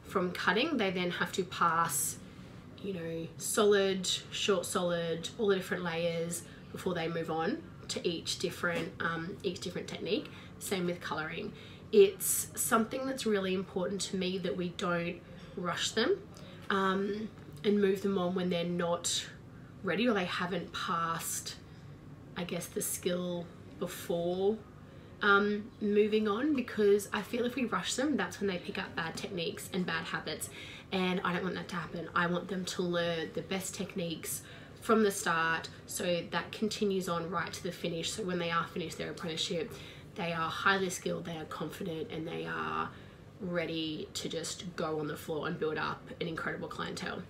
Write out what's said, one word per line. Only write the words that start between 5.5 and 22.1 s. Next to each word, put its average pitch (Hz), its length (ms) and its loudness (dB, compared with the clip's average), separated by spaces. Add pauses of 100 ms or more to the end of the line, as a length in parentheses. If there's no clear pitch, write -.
different 180 300 -2
layers 170 580 0 (300)
before 185 220 -2
they 165 120 0
move 165 240 -2
on 165 320 0 (260)
to - 200 -2
each - 320 -2
different, 170 600 -2
um, 165 440 -2
each 180 160 -2
different - 260 -6
technique. - 420 -2 (300)
Same 185 280 -2
with 175 140 -2
colouring. 160 520 -6 (400)
It's - 640 8
something 254 500 2
that's 262 180 -2
really 196 300 4
important 190 480 -2
to - 140 -2
me 185 220 0
that 180 180 0
we 175 140 -2
don't 170 500 0 (360)
rush 175 360 -2
them, 302 260 4 (520)
um, 196 580 2 (340)
and 208 180 6
move 196 220 6
them 196 160 4
on 180 160 2
when 180 160 2
they're 170 140 2
not 175 640 0 (560)
ready 190 240 4
or 220 60 6
they 185 100 2
haven't 175 480 -2
passed, 165 840 -2 (800)